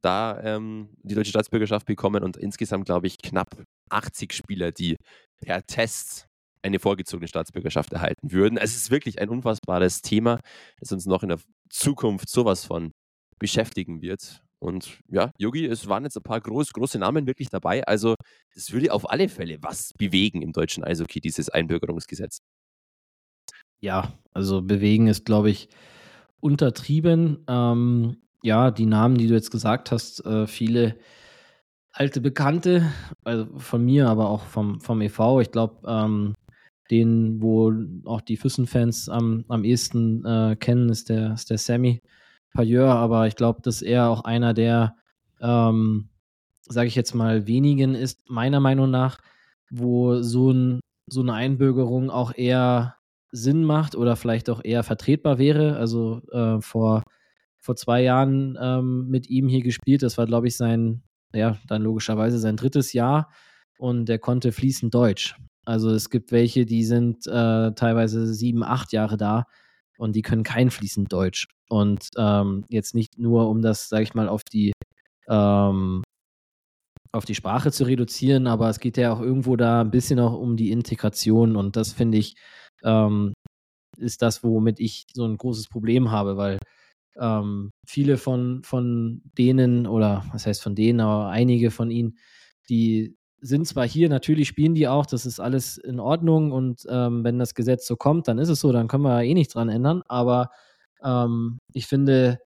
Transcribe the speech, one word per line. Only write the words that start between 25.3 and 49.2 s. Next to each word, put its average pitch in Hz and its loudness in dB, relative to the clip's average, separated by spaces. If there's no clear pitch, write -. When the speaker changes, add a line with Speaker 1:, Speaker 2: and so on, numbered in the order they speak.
Speaker 2:
ich, 104 0
untertrieben. 156 0
Ähm, 120 0
ja, 117 4
die 113 0
Namen, 110 4
die 117 4
du 113 6
jetzt 110 0
gesagt 110 -2
hast, - -6
äh, 110 0
viele 113 0
alte 139 -2
Bekannte, 160 2
also 113 -4
von 120 -2
mir, 131 6
aber 110 2
auch 107 -2
vom, 104 -4
vom 113 -4
E 104 0
V. 117 2
Ich 117 0
glaub, 113 -4
ähm, 107 -2
den, 113 2
wo 110 4
auch 113 -6
die 110 -6
Füssen-Fans 120 0
am, 113 -2
am 113 -2
ehesten, 117 0
äh, 110 0
kennen, 123 2
ist 113 -4
der, 110 -2
ist - -12
der 117 -2
Sammy 120 0
Payeur. 123 4
Aber 113 4
ich 107 -4
glaub, 117 0
dass 117 -4
er 120 2
auch 113 -2
einer 117 0
der, 113 2
ähm, 110 2
sag 120 -2
ich 113 -4
jetzt 123 -2
mal, 113 0
wenigen 135 2
ist, 127 -8
meiner 127 0
Meinung 135 4
nach, 127 0